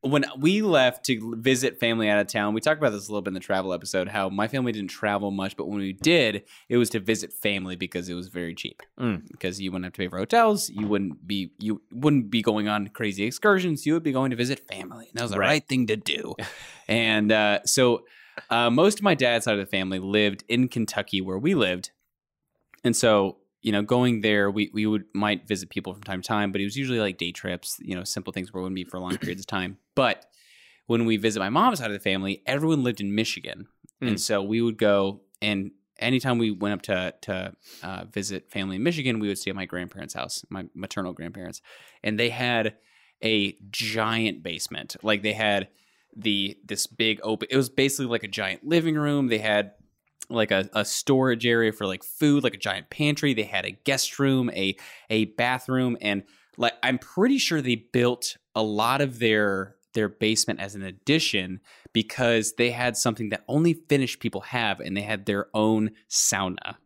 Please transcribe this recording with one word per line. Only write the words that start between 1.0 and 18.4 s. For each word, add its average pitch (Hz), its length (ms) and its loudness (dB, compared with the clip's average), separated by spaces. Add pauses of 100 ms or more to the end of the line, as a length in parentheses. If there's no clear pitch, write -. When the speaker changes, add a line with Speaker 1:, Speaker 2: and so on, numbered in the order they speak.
Speaker 1:
to 113 300 -2
visit 123 440 2
family 113 280 2
out 104 100 6
of 101 80 2
town, 104 280 0
we 110 80 -2
talked 151 180 2
about 135 120 2
this 101 160 -8
a - 20 -10
little 104 100 -2
bit 95 100 -4
in 92 40 -4
the 92 60 -6
travel 95 340 0
episode, 92 340 -2
how 98 220 -2
my 104 180 0
family 123 240 -2
didn't 104 180 -6
travel 101 400 -2
much, 98 260 -4
but 69 120 -6
when 101 100 -6
we 98 140 -4
did, 113 520 2 (260)
it 120 80 4
was 117 120 4
to 113 100 -2
visit 101 300 -2
family 95 460 -4
because 90 320 -6
it 87 60 -6
was 90 140 -10
very 87 260 -8
cheap. - 260 -14 (180)
Speaker 2:
Mm. 113 320 -4
Speaker 1:
Because 95 300 -8
you 95 100 -4
wouldn't 90 140 -6
have 90 80 -12
to - 60 -20
pay 92 100 -4
for - 100 -8
hotels, 214 520 2
you 104 160 -6
wouldn't 98 400 -2
be, 95 320 -4
you 107 240 -4 (100)
wouldn't 131 380 2
be 117 100 2
going 107 280 2
on 104 200 -2
crazy 101 360 -4
excursions, 175 600 0
you 147 80 2
would 165 100 0
be 151 100 -2
going 131 180 0
to 120 60 -4
visit 127 240 -2
family. 95 500 -14
And - 80 -10
that 113 40 -4
was 117 80 -4
the 98 80 -2
Speaker 2:
Right. 95 100 2
Speaker 1:
right 151 200 2
thing 127 200 2
to 107 80 2
do. - 420 -6
<laughs> 104 60 -8 (440)
And, 110 440 4
uh, 104 320 4
so, 123 400 4 (460)